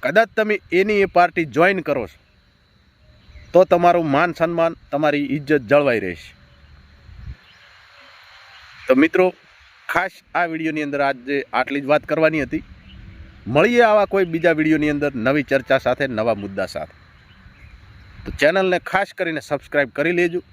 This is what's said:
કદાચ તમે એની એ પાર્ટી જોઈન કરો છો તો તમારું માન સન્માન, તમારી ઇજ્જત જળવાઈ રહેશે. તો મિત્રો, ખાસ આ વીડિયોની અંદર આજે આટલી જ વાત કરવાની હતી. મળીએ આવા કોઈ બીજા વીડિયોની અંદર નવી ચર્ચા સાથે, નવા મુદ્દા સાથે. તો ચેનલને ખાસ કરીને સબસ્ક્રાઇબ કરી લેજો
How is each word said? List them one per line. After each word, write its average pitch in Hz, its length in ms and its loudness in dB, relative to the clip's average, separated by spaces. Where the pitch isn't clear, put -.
કદાચ 190 340 0
તમે 214 200 -2
એની 196 300 0
એ 190 60 0
પાર્ટી 175 480 2
જોઈન 180 280 2
કરો 139 240 -4
છો - 120 -20
તો 180 140 6
તમારું 175 460 2
માન 160 220 2
સન્માન, 165 440 -2
તમારી 143 340 0
ઇજ્જત 147 360 0
જળવાઈ 139 280 4
રહેશે. 90 300 -10
તો 131 80 4
મિત્રો, 165 300 2
ખાસ 180 240 -4
આ 175 100 0
વીડિયોની 160 420 -6
અંદર 143 140 -4
આજે 139 420 -4
આટલી 135 280 -2
જ 139 40 -10
વાત 143 200 0
કરવાની 156 400 0
હતી. 151 180 -8
મળીએ 214 360 4
આવા 208 220 4
કોઈ 196 200 0
બીજા 165 320 0
વીડિયોની 156 380 2
અંદર 143 200 -2
નવી 135 280 0
ચર્ચા 135 360 0
સાથે, 127 280 -2
નવા 113 280 -2
મુદ્દા 98 320 -6
સાથે. - 280 -10
તો - 60 -12
ચેનલને 180 480 0
ખાસ - 340 -4
કરીને 165 280 -6
સબસ્ક્રાઇબ 143 520 -2
કરી 160 260 -2
લેજો 175 220 -2